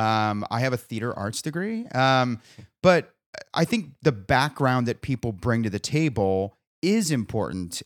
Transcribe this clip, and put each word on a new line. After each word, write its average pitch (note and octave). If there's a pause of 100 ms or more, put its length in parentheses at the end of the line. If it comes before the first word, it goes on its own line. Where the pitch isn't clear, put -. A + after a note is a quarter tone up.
(300)
Um, G#2
I A#2
have C3
a B2
theater A#2
arts G2+
degree. G#3
Um, B2+ (420)
but F3 (400)
I E3+
think E3+ (100)
the D3+
background B2+
that A#2+
people B2
bring A2+
to A2
the F#2+
table G2+ (260)
is F#3+
important, F#2